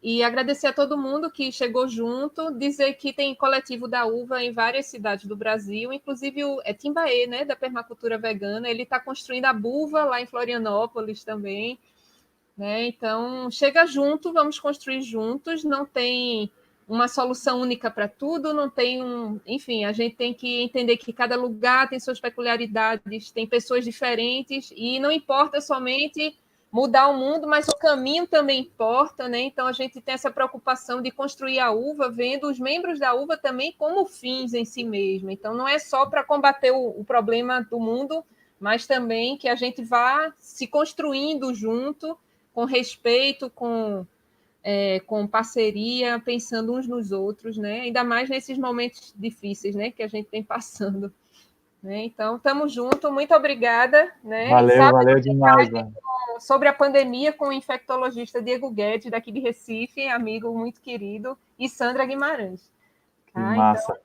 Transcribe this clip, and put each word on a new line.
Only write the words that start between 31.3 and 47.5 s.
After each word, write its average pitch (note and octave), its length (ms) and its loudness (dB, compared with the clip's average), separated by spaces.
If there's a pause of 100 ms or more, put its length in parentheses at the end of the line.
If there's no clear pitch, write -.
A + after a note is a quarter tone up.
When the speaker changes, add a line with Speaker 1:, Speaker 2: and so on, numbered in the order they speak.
Speaker 1:
a B3 120 2
uva B3+ 400 0
vendo C4 400 -2
os B3+ 80 -4
membros D#4+ 400 -2
da C4 160 2
uva D4 200 0
também C#4 440 -4
como F4 260 0
fins B3+ 480 -8
em A#3 120 -2
si A#3 200 -10
mesmo. G3 460 -2
Então, G#3+ 240 -8
não B3+ 120 -4
é C#4+ 120 2
só C#4 260 2
pra C#4 200 0
combater C#4 480 4
o, B3+ 280 -2
o G#3 40 -10
problema A#3+ 580 0
do A#3 180 -6
mundo, C4 420 -4 (380)
mas A3 260 0
também B3 520 0
que C4+ 100 -2
a A#3+ 60 4
gente B3 280 -4
vá B3+ 540 2
se - 300 -12
construindo D4 880 -2
junto, B3+ 640 -6 (340)
com A#3 140 -2
respeito, B3+ 840 0
com, A3 560 -4 (580)
é, G3+ 380 0
com G#3 260 -2
parceria, A3+ 960 0
pensando A#3 520 -4
uns C4 120 -4
nos A#3 240 -6
outros, G3+ 460 -6